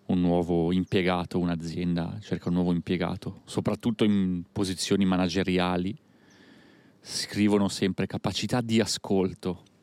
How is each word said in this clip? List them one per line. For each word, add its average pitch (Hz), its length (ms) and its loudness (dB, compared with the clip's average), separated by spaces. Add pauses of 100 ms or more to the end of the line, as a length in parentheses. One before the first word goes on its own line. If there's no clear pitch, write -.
un 92 140 2
nuovo 87 520 2
impiegato, 90 680 0
un'azienda 87 840 -2
cerca - 280 -6
un 87 60 2
nuovo 90 160 2
impiegato, 90 760 -2
soprattutto 110 580 -2
in 95 480 2
posizioni 95 540 0
manageriali, 90 920 0 (1000)
scrivono 101 720 0
sempre 95 360 -2
capacità 110 560 -4
di 113 180 2
ascolto, 92 840 -2 (200)